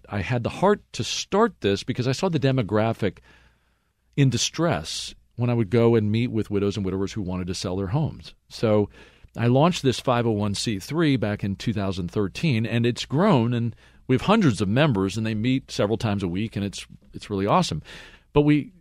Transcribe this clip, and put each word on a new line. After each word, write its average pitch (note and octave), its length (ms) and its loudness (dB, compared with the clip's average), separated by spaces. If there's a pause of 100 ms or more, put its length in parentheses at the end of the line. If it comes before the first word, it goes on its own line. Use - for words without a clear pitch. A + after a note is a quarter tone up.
I G#2 140 -4
had A#2+ 220 -2
the A2+ 40 -4
heart G3+ 320 2 (120)
to A2 120 -6
start - 560 -2
this G2 220 0
because B2 260 -2
I C3+ 40 0
saw F#3+ 180 -2
the D#3 100 0
demographic A2 800 0 (1000)
in C#3 140 4
distress - 840 -4 (220)
when A#2+ 140 -2
I A#2+ 40 0
would A2+ 140 0
go A#2 260 6
and G#2 160 2
meet A#2 180 0
with A2 220 -4
widows G2+ 260 0
and G2+ 100 -2
widowers F#2+ 260 -2
who G#2+ 80 -6
wanted F#2 280 -4
to F#2 60 -6
sell F#2 220 -6
their G2 120 -4
homes. B2+ 460 -4 (140)
So G#2+ 400 2 (480)
I A#2 120 0
launched D3+ 340 2
this B2+ 180 0
five A#2+ 260 0
oh A#2 60 2
one G#2 220 -2
C G#2 240 -4
three C#3+ 380 0
back G#2 280 -4
in G2 120 -2
two - 180 -4
thousand F#2+ 360 -4
thirteen, A2 540 -2
and A#2 220 -2
it's A#2+ 180 -4
grown, C3+ 480 2
and A#2 240 -2 (300)
we C3 80 2
have B2 80 0
hundreds F3 400 4
of F#2+ 60 0
members, G#2 500 2
and A2 80 -4
they A2 80 -2
meet B2 360 -2
several G#2+ 280 0
times G2+ 240 -2
a F#2+ 60 -2
week, G2 280 -4
and G2+ 80 -2
it's, - 220 -8 (260)
it's - 160 -16
really G2 180 -2
awesome. B2+ 360 0 (500)
But C#3+ 80 4
we D3 400 2